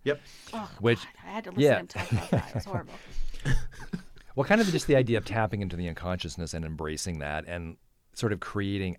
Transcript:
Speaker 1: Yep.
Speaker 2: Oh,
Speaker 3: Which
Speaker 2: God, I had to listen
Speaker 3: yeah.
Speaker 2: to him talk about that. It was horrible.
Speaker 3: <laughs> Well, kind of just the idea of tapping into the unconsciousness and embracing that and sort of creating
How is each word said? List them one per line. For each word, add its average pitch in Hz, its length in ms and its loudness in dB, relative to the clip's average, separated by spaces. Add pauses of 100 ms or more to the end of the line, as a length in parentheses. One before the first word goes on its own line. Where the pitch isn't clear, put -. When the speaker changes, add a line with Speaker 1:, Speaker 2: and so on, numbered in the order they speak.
Speaker 1:
Yep. 139 180 0 (320)
Speaker 2:
Oh, 110 160 -8 (100)
Speaker 3:
Which 117 200 4
Speaker 2:
God, - 80 -12 (180)
I - 60 -16
had 214 140 -8
to - 40 -10
listen 143 140 2
Speaker 3:
yeah. 147 80 10
Speaker 2:
to 104 80 6
him 87 80 -8
talk - 240 -4
about 104 180 0
that. - 200 2
It - 60 -8
was 101 100 -2
horrible. - 280 -6 (500)
Speaker 3:
<laughs> 139 100 4 (840)
Well, 135 120 2
kind 214 140 6
of 208 60 4
just 160 200 0
the 147 80 6
idea 117 220 6
of 104 80 0
tapping 107 360 0
into 87 140 -4
the 87 140 -2
unconsciousness 87 640 -4
and 82 100 -4
embracing 78 560 -4
that 73 280 -4
and 85 280 -8 (380)
sort 113 180 0
of 95 80 -2
creating 98 600 -2